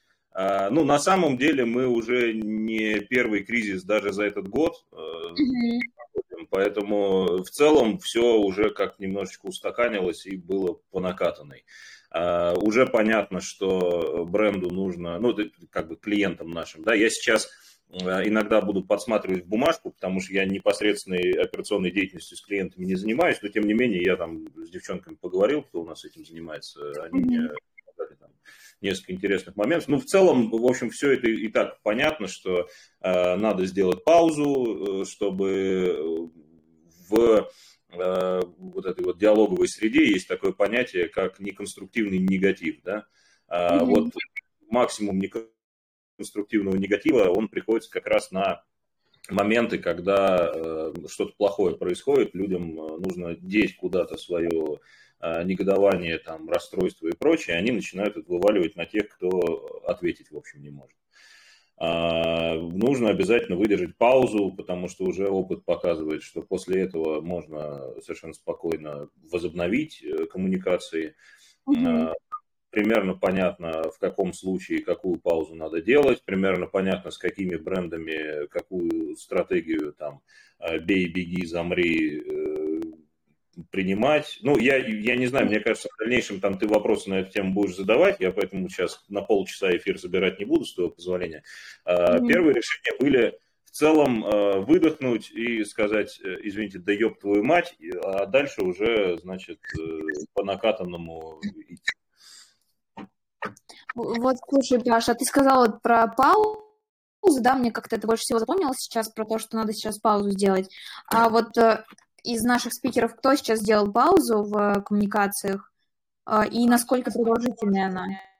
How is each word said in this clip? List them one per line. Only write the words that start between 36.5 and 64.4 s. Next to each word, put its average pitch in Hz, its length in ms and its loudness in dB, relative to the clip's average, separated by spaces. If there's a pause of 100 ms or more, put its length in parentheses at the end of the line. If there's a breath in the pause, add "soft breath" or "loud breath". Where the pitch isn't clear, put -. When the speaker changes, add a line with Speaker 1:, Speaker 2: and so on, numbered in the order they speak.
Speaker 1:
в, 110 400 6 (420 loud breath)
э, 92 500 0 (160)
вот 92 280 -12
этой 90 200 -4
вот 90 140 -2
диалоговой 107 500 6
среде 127 380 2
есть 95 200 2
такое 95 240 -2
понятие, 101 580 0
как 95 300 -4
неконструктивный 98 800 -4
негатив, 92 640 0
да. 104 220 -6 (420)
А, 87 360 2
Speaker 2:
Мгм. - 20 2
Speaker 1:
вот - 260 2 (580)
максимум 107 500 0
неконструктивного 101 1600 -6
негатива, 98 520 4
он 101 200 2
приходится 113 420 -2
как - 160 -8
раз 104 240 0
на 95 320 -4 (640)
моменты, 104 500 2
когда, 90 760 2
э, 80 400 -6 (160)
что-то - 280 -6
плохое 98 400 2
происходит, 107 580 0
людям, 87 440 -4
э, 80 200 -10
нужно 87 360 -6
деть 98 420 0
куда-то 87 400 -4
своё, 82 640 -4 (420 soft breath)
э, 85 220 -4
негодование, 92 760 2
там, 80 300 -14
расстройство 87 580 -4
и 85 80 -2
прочее, 156 420 0
они 107 140 0
начинают 98 460 -4
это 80 140 -12
вываливать 90 440 2
на 85 100 -8
тех, 104 240 -4
кто 90 800 -4
ответить, 87 440 -6
в 76 60 -16
общем, 71 240 -18
не 73 80 -18
может. 71 280 -20 (800 soft breath)
А, 82 760 0
нужно 104 540 0
обязательно 95 480 2
выдержать 92 400 0
паузу, 113 540 4